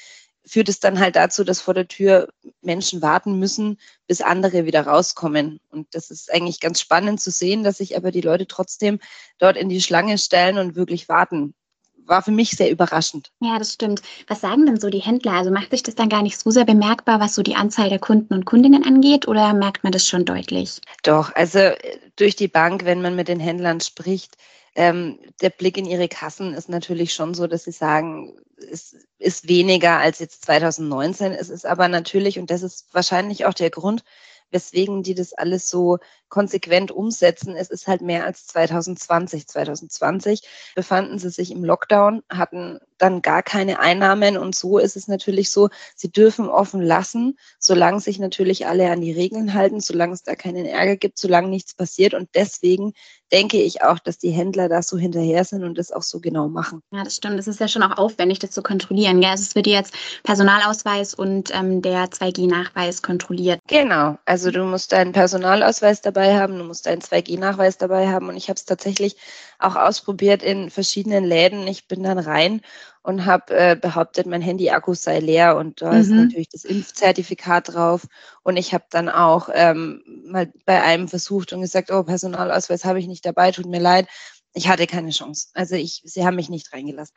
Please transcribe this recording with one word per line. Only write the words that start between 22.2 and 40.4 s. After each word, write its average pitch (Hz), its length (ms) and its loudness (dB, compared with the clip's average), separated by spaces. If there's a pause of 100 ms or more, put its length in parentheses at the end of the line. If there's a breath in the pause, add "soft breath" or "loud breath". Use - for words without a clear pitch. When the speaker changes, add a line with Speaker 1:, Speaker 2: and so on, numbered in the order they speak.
Speaker 1:
die 202 120 -2
Bank, 175 380 0
wenn 180 180 0
man 180 120 -2
mit 175 120 -2
den 175 140 -2
Händlern 170 400 -2
spricht, - 540 -8 (380 soft breath)
ähm, 170 460 0 (220)
der 185 100 2
Blick 185 260 -4
in 190 80 -6
ihre 175 220 -2
Kassen 160 480 -10
ist 165 140 -14
natürlich 170 440 -6
schon 165 220 -6
so, 175 100 -4
dass 170 200 -6
sie 170 60 -12
sagen, 156 640 -4 (360)
es - 240 -18 (220)
ist - 300 -4
weniger 175 500 4
als 156 220 0
jetzt - 260 -14
zweitausendneunzehn. 160 840 -2
Es 170 180 -10
ist 175 160 -14
aber 175 220 0
natürlich, 190 520 -2
und 175 120 -8
das 175 100 -2
ist - 320 -14
wahrscheinlich 185 520 -2
auch 190 80 0
der 170 160 -2
Grund, 208 340 -4 (480 soft breath)
weswegen 190 500 -2
die 180 140 -4
das 180 180 -6
alles 180 360 -4
so 175 280 2 (300 soft breath)
konsequent 190 640 -2
umsetzen, 185 640 0
es 180 160 -8
ist - 160 -10
halt 185 140 0
mehr 175 220 -4
als 180 220 -10
zweitausendzwanzig. 170 1040 -2
Zweitausendzwanzig 156 920 -4 (340 loud breath)